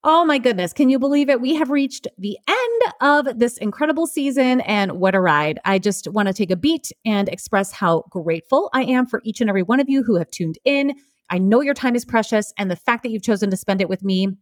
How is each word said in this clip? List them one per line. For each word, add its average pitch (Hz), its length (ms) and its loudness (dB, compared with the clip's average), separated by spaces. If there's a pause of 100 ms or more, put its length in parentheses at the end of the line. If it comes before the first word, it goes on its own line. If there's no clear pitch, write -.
Oh 339 220 4
my 294 140 2
goodness. 233 340 0
Can 277 160 2
you 262 100 4
believe 277 300 2
it? 247 140 2
We 269 140 0
have 302 120 -2
reached 277 480 -2
the 196 220 -8 (100)
end 466 540 0
of 277 360 2
this 240 200 0
incredible 302 480 -2
season, 254 560 0
and 202 300 0
what 190 220 2
a 196 60 4
ride. 151 460 2
I 196 120 2
just 190 300 -4
want 208 200 0
to 190 40 -2
take 190 180 -2
a 185 60 2
beat 302 340 -2 (140)
and 202 240 0
express - 420 -4
how 165 380 0
grateful 170 640 -2
I 262 120 2
am 254 200 2
for 240 200 -4
each 220 180 -4
and 214 80 2
every 190 120 0
one 226 160 2
of 277 120 0
you 269 120 2
who 214 140 2
have 170 140 -2
tuned 165 340 -6
in. 277 300 2 (340)
I 180 80 -4
know 196 240 4
your 285 140 0
time 254 200 -2
is 240 120 -4
precious, 214 500 -2
and 196 140 -4
the 175 60 -2
fact 240 260 -2
that 240 80 -6
you've 220 120 -6
chosen 202 280 0
to 190 80 -2
spend 190 240 -2
it 180 80 -2
with 190 120 -6
me 196 260 0 (140)